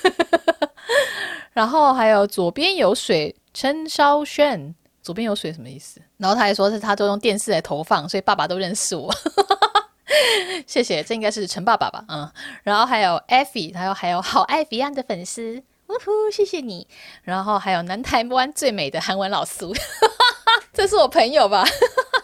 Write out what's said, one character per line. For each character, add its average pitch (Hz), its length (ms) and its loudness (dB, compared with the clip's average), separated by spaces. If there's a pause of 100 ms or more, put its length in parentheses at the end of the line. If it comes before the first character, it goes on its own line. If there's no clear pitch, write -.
(540)
<laughs> - 1000 -4
然 226 160 0
后 285 260 4
还 226 140 2
有 208 180 6
左 180 240 -2
边 349 240 0
有 220 180 4
水， 170 440 -2 (160)
陈 311 340 -4
昭 294 380 4
轩， 208 500 -2 (260)
左 170 140 -12
边 220 100 -4
有 214 80 -2
水 175 200 -6
什 160 100 -14
么 123 80 -16
意 135 80 -16
思？ - 240 -20 (140)
然 185 120 -2
后 202 60 4
他 247 60 2
还 202 120 4
说 202 160 2
是 214 120 -4
他 208 160 0
都 208 100 2
用 202 140 0
电 208 180 2
视 208 140 -4
来 160 80 2
投 151 240 -6
放， 165 240 0
所 202 100 -4
以 - 20 -4
爸 202 140 0
爸 156 140 0
都 180 100 -4
认 190 160 -4
识 - 220 -4
我。 156 180 -4
<laughs> 403 1500 0
谢 262 160 -2
谢， 170 200 -2
这 226 120 -6
应 220 60 -6
该 214 100 0
是 208 160 -6
陈 180 180 -8
爸 220 120 4
爸 107 140 0
吧？ - 180 -12
嗯。 151 220 -10 (320)
然 208 140 0
后 220 80 4
还 240 160 0
有 180 280 2
Effie， 247 480 0
还 175 80 -6
有， 190 100 -2
还 - 140 -6
有 180 120 0
好 240 220 2
爱 311 220 0
彼 226 160 -6
岸 285 120 -4
的 269 100 -6
粉 180 220 -8
丝， 233 380 -10 (260)
呜 381 40 -10 (120)
呼， 427 260 0
谢 403 140 0
谢 370 160 -4
你。 208 260 -10 (360)
然 190 220 -4
后 208 140 2
还 190 140 -2
有 175 100 0
南 190 200 -6
台 254 220 0
湾 254 280 0
最 269 200 0
美 156 180 -4
的 160 100 -4
韩 190 160 -2
文 196 140 -2
老 170 140 -2
苏， - 280 -8 (500)
<laughs> 480 500 2
这 392 140 0
是 427 100 0
我 320 100 8
朋 226 240 4
友 277 180 4
吧？ 196 160 2 (600)